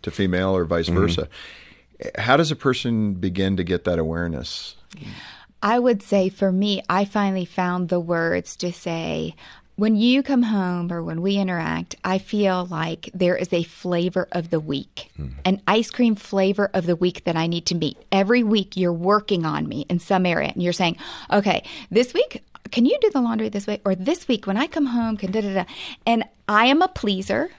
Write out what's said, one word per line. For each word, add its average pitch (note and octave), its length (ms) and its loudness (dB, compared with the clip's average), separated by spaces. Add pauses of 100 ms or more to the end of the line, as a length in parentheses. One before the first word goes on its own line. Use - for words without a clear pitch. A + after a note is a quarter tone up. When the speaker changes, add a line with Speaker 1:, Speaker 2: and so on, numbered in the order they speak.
Speaker 1:
to - 80 -6
female F#2+ 460 0
or F2 80 2
vice E2+ 240 0
Speaker 2:
Mm-hmm. F2 100 2
Speaker 1:
versa. F2+ 300 2 (880)
How A#2+ 180 4
does D#3 140 4
a D3+ 60 -2
person A#2 580 0
begin F#2+ 420 0
to F2+ 80 0
get E2+ 200 -2
that F2 140 2
awareness? E2 760 -4 (880)
Speaker 3:
I A3 160 2
would A#3+ 240 2
say F#3+ 260 2
for F#3+ 240 0
me, F#3+ 360 0
I F#3+ 160 2
finally G3 420 -2
found F3+ 420 -2
the F3 120 0
words E3+ 560 -2
to F3 160 -4
say, E3 600 -6 (420)
when G#3+ 200 2
you B3 260 4
come C4+ 220 2
home F3+ 480 0
or E3+ 100 -4
when E3 200 -6
we G3 140 0
interact, E3+ 680 -2
I F#3 140 0
feel F#3+ 480 0
like D#3+ 480 -6
there F3+ 220 2
is - 160 -2
a E3+ 100 2
flavor F3 720 -2
of E3+ 180 -4
the D#3+ 100 0
week, D3+ 580 -8
Speaker 2:
Mm. C#2 120 -8 (140)
Speaker 3:
an G3 220 0
ice A3 240 2
cream A#3 240 2
flavor G3 600 0
of F3+ 120 0
the F3 100 2
week F3 280 -2
that E3 120 0
I E3 100 0
need E3+ 200 -2
to - 80 0
meet. D#3+ 220 -2 (160)
Every G3 300 4
week G#3 340 0
you're F3+ 160 2
working F#3 540 0
on D3+ 220 -2
me - 200 -6
in F3 100 0
some F#3 280 2
area E3 280 0
and F3+ 80 -4
you're F3 100 0
saying, E3+ 240 0 (360)
"Okay, G3+ 300 2 (280)
this B3 240 4
week, B4+ 280 0 (280)
can A#3+ 160 2
you A4 140 4
do A4 100 4
the C#4+ 100 0
laundry A3+ 300 0
this G3+ 160 -4
way?" G#3 180 -4
Or, F#3+ 100 2
"This G#3+ 340 -2
week A3+ 180 0
when G3 120 0
I C#4+ 80 0
come D4+ 200 0
home, A#3 320 0
can F#3+ 120 -4
da, G#3+ 120 0
da, G3+ 120 -4
da." F#3+ 100 0 (420)
And A3+ 180 2 (240)
I A3 180 6
am C#4+ 160 6
a F#4 60 4
pleaser. G#3 720 -2